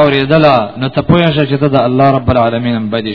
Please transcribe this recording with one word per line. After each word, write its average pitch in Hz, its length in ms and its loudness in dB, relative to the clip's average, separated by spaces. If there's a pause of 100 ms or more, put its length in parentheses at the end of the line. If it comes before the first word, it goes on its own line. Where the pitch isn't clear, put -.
اورېدله، 139 800 2
نو 131 80 -4
ته 135 140 -4
پوه 170 280 2
شه 151 200 0
چې 139 120 0
ته 151 60 0
د 135 80 0
الله 127 400 2
رب 123 140 -2
العالمین 120 460 0
هم 110 140 -6
بدې 110 240 -4